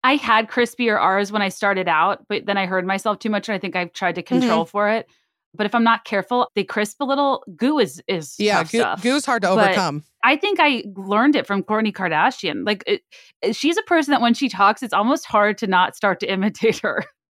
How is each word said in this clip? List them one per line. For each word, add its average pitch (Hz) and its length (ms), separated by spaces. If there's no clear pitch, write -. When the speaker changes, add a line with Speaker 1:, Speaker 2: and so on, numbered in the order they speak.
Speaker 1:
I 262 140
had 226 320
crispier 233 500
R's 190 320
when 208 120
I 190 80
started 196 360
out, 170 420
but - 180
then 196 100
I 196 100
heard 180 200
myself 196 320
too 226 100
much 208 200
and 214 60
I 185 40
think 180 180
I've 180 160
tried 175 220
to 175 80
control 226 420
Speaker 2:
Mm-hmm. 165 60
Speaker 1:
for 208 180
it. 220 180
But 208 120
if 202 80
I'm 233 100
not 226 200
careful, 220 500
they 202 100
crisp - 360
a 285 40
little. 269 400
Goo 285 240
is, 165 280
is 165 300
Speaker 2:
Yeah, 208 240
Speaker 1:
tough 160 100
Speaker 2:
goo, 226 60
Speaker 1:
stuff. 190 240
Speaker 2:
goo's 269 240
hard 233 160
to 190 60
Speaker 1:
But 190 100
Speaker 2:
overcome. 180 460
Speaker 1:
I 277 120
think 403 240
I 285 240
learned 208 400
it 247 100
from 196 160
Kourtney 214 300
Kardashian. 170 720
Like, 208 220
it, - 160
it, 214 140
she's 339 200
a 427 60
person 302 300
that 269 100
when 233 100
she 254 160
talks, 202 340
it's 233 120
almost 226 320
hard 208 320
to 220 80
not 185 300
start 190 240
to - 60
<laughs> 190 60
imitate 208 460
her. - 260